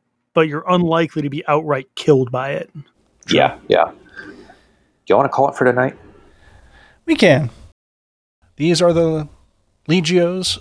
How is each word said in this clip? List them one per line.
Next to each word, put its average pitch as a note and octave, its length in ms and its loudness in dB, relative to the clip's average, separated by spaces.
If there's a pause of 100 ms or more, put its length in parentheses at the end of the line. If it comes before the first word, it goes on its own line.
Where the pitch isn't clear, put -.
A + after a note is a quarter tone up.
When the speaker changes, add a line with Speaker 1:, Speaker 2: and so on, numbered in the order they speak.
(340)
Speaker 1:
but D#3+ 140 2
you're D3+ 200 -8
unlikely E3 540 0
to C#3+ 80 -6
be C#3 180 -10
outright D3 480 -2
killed C3 360 2
by C3 200 -6
it. - 180 -8 (600)
Speaker 2:
Yeah, C#2+ 280 2 (100)
yeah. D#2+ 240 2 (340)
Do - 80 -20 (760)
you - 80 2
wanna C#3 140 2
call C3+ 200 0
it - 60 -10
for C3 100 0
tonight? B2+ 300 0 (1080)
Speaker 3:
We E4 100 0
can. D3 340 2 (1080)
These E3 240 0
are F3 120 4
the D#3+ 340 0 (600)
Legios F3 720 0